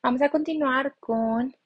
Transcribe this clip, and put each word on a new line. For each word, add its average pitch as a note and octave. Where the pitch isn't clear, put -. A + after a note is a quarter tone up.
Vamos B3+
a C#4+
continuar D4
con A3+